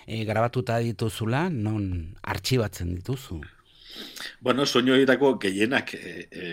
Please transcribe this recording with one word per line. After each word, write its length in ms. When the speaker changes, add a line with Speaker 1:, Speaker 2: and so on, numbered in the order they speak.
Speaker 1:
eh, 180
grabatuta 540
dituzula, 720
non 720
artxibatzen 720
dituzu? 460
Speaker 2:
Bueno, 240
soinu 300
horietako 440
gehienak, 560
eh, 360
eh, 220